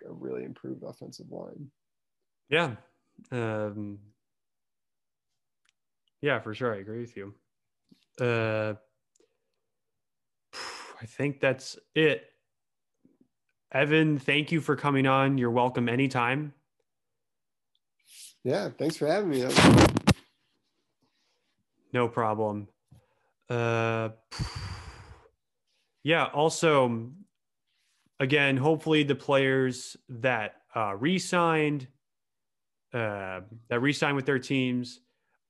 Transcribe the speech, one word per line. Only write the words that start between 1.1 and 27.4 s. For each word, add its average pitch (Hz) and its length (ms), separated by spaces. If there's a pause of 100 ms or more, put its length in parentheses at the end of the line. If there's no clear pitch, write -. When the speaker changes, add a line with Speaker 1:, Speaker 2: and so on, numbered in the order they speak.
Speaker 1:
line. 50 380 (800)
Speaker 2:
Yeah. 147 280 (540)
Um, 107 680 (2250)
yeah, 139 180
for 107 160
sure. 120 180
I 101 60
agree 110 220
with 117 140
you. 101 200 (840)
Uh, 110 540 (2250)
I 113 40
think 139 340
that's 131 380 (180)
it. 156 300 (1500)
Evan, 151 480
thank 147 320
you 160 100
for 147 140
coming 135 320
on. 135 300
You're 120 140
welcome 123 380
anytime. 131 640 (1900)
Speaker 1:
Yeah, 165 340
thanks 156 200
for 147 100
having 185 220
me. 135 120
That 127 60
was - 680 (1800)
Speaker 2:
No 123 140
problem. 107 600 (840)
Uh, 113 600 (1900)
yeah, 151 220
also, 143 840 (1120)